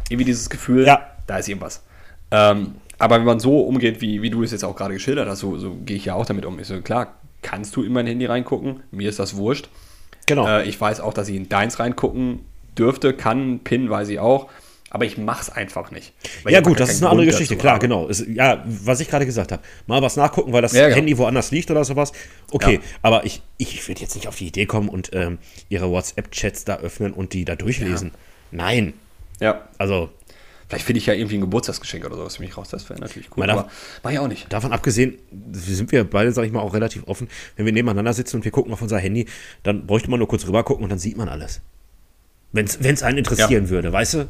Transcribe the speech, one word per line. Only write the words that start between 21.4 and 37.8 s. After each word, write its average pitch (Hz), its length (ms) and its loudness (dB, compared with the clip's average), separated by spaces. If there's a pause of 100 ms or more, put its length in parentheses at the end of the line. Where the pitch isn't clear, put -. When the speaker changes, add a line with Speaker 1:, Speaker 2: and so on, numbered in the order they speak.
Speaker 2:
liegt 170 220 -2
oder 151 120 2
sowas. 139 280 -2 (400)
Okay, 123 240 4
Speaker 1:
Ja. - 60 0 (200)
Speaker 2:
aber 113 240 4
ich, - 160 -8 (160)
ich - 300 -8
würd - 120 -8
jetzt - 140 -8
nicht 104 140 -10
auf 104 80 -10
die 95 120 -10
Idee 98 200 0
kommen 104 220 0
und, 92 240 -8
ähm, 87 260 -2 (300)
ihre 90 200 -2
WhatsApp-Chats - 760 -4
da 101 120 -4
öffnen 95 360 -6
und 95 200 -8
die 90 120 -4
da 85 100 -4
durchlesen. 92 540 -4
Speaker 1:
Ja. - 80 -18 (480)
Speaker 2:
Nein. 107 280 0 (460)
Speaker 1:
Ja. - 280 0 (120)
Speaker 2:
Also 95 320 -2 (560)
Speaker 1:
Vielleicht - 200 -8
finde 240 100 2
ich - 80 -4
ja - 80 4
irgendwie 107 240 -2
ein 101 40 0
Geburtstagsgeschenk 92 640 -4
oder - 100 -12
sowas 85 220 -12
für - 40 -12
mich 92 160 -14
raus. 98 120 -14
Das - 200 -12
wäre - 100 -14
natürlich - 380 -14
cool, 98 80 -2
Speaker 2:
Mal 101 60 2
Speaker 1:
aber 101 180 0 (320)
mach 117 80 -6
ich 143 80 -2
auch 139 100 -2
nicht. - 240 -8
Speaker 2:
davon 110 220 -4
abgesehen, 117 400 2 (380)
sind 92 400 -4
wir 113 180 4
beide, 107 220 2
sag 117 120 0
ich 110 80 -4
mal, 110 100 -2
auch 101 120 -4
relativ 110 320 -2
offen. 107 220 -6 (280)
Wenn 107 120 -2
wir 110 40 2
nebeneinander 113 420 2